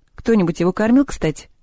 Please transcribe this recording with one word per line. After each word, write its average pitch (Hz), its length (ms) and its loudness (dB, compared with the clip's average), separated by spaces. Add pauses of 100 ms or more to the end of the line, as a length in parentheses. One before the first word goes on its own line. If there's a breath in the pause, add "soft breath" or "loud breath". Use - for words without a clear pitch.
(140)
Кто-нибудь 190 460 0
его 175 120 0
кормил, 240 340 2
кстати?» - 420 -6 (140)